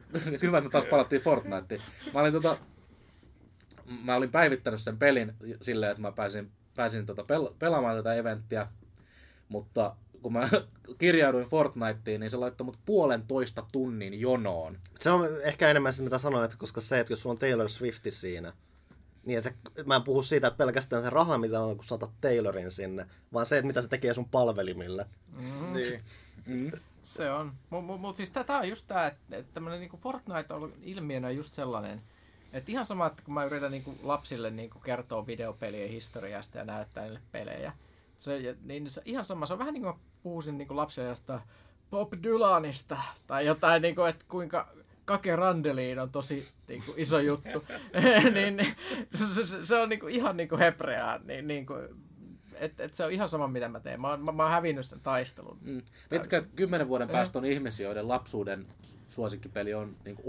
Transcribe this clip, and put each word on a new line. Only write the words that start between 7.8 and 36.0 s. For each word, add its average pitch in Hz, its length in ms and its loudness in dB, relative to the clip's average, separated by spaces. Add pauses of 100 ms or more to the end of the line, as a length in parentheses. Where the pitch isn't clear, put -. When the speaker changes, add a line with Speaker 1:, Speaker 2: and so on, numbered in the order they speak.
Speaker 1:
tätä 113 180 0
eventtiä, 110 520 -2 (840)
mutta 104 480 -2 (260)
kun 113 100 -4
mä 120 160 2 (240)
<laughs> - 260 -20
kirjauduin 147 500 6
Fortniteen, 113 720 0
niin 110 100 -4
se 123 60 -4
laittoi 127 280 -4
mut 123 220 -8
puolentoista 127 880 2
tunnin 110 480 -2
jonoon. 95 580 0 (220)
Speaker 2:
Se 160 100 4
on 175 180 6 (140)
ehkä 151 280 4
enemmän 139 220 6
sitä, 131 120 -4
mitä 127 140 0
sanoin, 127 260 2
että 113 120 -4
koska 110 240 -8
se, 123 200 2
että 117 120 0
jos 107 100 -2
sulla 120 120 -2
on 113 40 -4
Taylor 117 300 2
Swift 113 400 -6
siinä, 87 440 -6 (720)
niin 120 180 0
se, 127 120 -4 (320)
mä 135 100 6
en 127 60 4
puhu 135 200 4
siitä, 135 240 4
että 117 120 2
pelkästään 127 440 2
se 123 80 -2
raha, 156 280 2
mitä 113 220 0
on, 110 160 -2
kun 95 80 -14
saatat 113 260 -6 (100)
Taylorin 101 500 0
sinne, 95 360 -8 (260)
vaan 120 140 0
se, 147 120 4
että 135 80 2
mitä 127 160 0
se 120 60 -8
tekee 127 260 0
sun 120 140 -6
palvelimille. 98 800 0 (300)
Speaker 3:
Mm. 139 360 -10
Speaker 4:
Niin. 123 280 -4 (460)
Speaker 1:
Mm. 127 260 -4 (300)
Speaker 3:
Se 151 280 -6
on. 147 220 -4 (180)
Mut, 170 140 -6
mut, 185 160 -8
mut 196 160 -8
siis 185 140 -8
tää, 254 140 -4
tää 277 140 0
on 196 100 -2
just 220 200 -10
tää, 180 180 2
että, - 300 -8
että - 180 -14
tämmönen 170 260 -8
niinku 180 160 -14
Fortnite 170 580 -6
on 151 180 -10 (100)
ilmiönä 143 480 -6
just 139 220 -6
sellainen, 107 500 -6 (500)
että 131 200 -8
ihan 240 140 -4
sama, 180 200 0
että - 160 -6
kun 143 120 -10
mä 147 100 0
yritän 139 280 -2
niinku 135 300 -8
lapsille 131 480 -4
niinku 113 280 -12
kertoa 120 480 -6
videopelien 107 640 -6
historiasta 104 680 -12